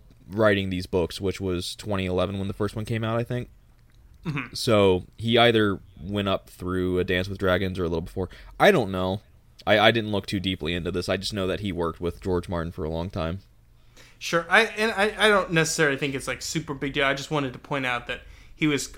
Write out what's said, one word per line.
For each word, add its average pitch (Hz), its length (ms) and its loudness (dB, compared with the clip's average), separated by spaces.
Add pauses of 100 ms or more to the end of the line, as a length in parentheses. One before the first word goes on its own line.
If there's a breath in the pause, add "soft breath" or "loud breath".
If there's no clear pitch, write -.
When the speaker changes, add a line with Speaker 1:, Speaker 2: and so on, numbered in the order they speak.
(280)
Speaker 1:
writing 98 420 2
these 90 160 -4
books, 87 340 -2
which 95 200 -4
was 90 360 -4
twenty 95 300 -4
eleven 92 320 0
when 98 100 -4
the 101 60 -6
first 101 200 -4
one 110 100 -6
came 113 200 -4
out, 113 140 -2
I 117 60 -2
think. 123 260 -6 (760)
Speaker 2:
Mm-hmm. 135 300 -6
Speaker 1:
So 98 500 4 (140)
he 113 180 0
either 113 440 4 (220)
went 98 260 -2
up - 200 -2
through 90 500 -2
A 90 60 2
Dance 92 240 0
with 95 100 -8
Dragons 92 400 2
or 90 60 -2
a 82 40 -2
little 82 120 -2
before. 90 300 -6 (280 loud breath)
I 170 120 6
don't 120 200 4
know. 92 300 0 (460)
I, 104 120 6
I 110 120 8
didn't 110 220 0
look 98 140 -2
too 101 140 -2
deeply 90 320 -2
into 87 180 -2
this. 90 180 -2
I 95 80 0
just 98 180 -6
know 95 120 -2
that 90 140 -2
he 101 120 -4
worked 85 280 -4
with 85 220 -6
George 90 260 -2
Martin 85 240 -4
for 85 120 -8
a 78 60 -4
long 82 200 -4
time. 87 300 -4 (800 soft breath)
Speaker 2:
Sure. 165 300 -2
I, 208 180 6
and 214 260 -2
I, 202 260 0
I 208 100 4
don't 190 240 4
necessarily 156 440 2
think 139 180 -4
it's, 127 140 -8
like, 123 140 -6
super 156 320 -6
big 139 180 -6
deal. 147 120 0
I 139 100 2
just 139 160 -8
wanted 139 240 -2
to 131 40 -16
point 135 280 -6
out 120 200 -4
that 123 140 -8 (340 soft breath)
he 156 120 -2
was 143 320 -2